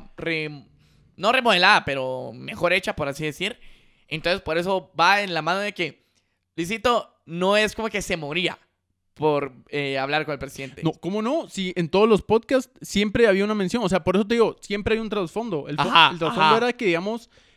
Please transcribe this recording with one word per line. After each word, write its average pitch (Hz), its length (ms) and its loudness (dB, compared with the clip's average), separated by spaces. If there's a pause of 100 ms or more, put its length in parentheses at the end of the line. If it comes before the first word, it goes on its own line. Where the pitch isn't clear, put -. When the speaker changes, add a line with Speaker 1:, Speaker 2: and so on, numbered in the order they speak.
(160)
Speaker 1:
re-, 156 480 -6 (520)
no 208 160 0
remodelada, 208 520 4
pero 131 480 -4
mejor 143 400 -4
hecha, 190 240 -2
por 151 120 -4
así 143 160 -6
decir. 175 340 -6 (500)
Entonces, 170 320 -2
por 160 180 -4
eso 185 400 -2
va 190 240 4
en 185 120 -4
la 156 80 -2
mano 175 180 -2
de 208 140 -4
que 160 300 -6 (520)
Luisito 214 540 0 (160)
no 180 300 0
es 214 180 2
como 220 140 -4
que 196 140 -6
se 185 140 -4
moría 160 420 -4 (560)
por, 143 380 0 (160)
eh, 139 300 -4
hablar 143 260 0
con 151 80 -6
el 139 60 -6
presidente. 135 440 -12
Speaker 2:
No, 160 100 0
¿cómo 196 300 -6
no? 254 260 -4
Si 185 280 -6
en 170 120 -2
todos 208 200 4
los 208 140 4
podcasts 240 480 0 (120)
siempre 208 440 2
había 196 180 4
una 214 100 0
mención, 208 280 -2
o 180 60 0
sea, 180 160 0
por 185 120 2
eso 202 100 2
te 226 80 -2
digo, 220 260 2
siempre 208 340 -4
hay 220 60 0
un 220 80 -6
trasfondo. 196 600 -4
El 147 80 -6
fo-, 143 120 0
Speaker 1:
Ajá, 165 240 6
Speaker 2:
el 175 60 -10
trasfondo 160 260 0
Speaker 1:
ajá. 156 140 6
Speaker 2:
era 240 140 0
que, 240 140 -4
digamos, 190 440 -2 (260)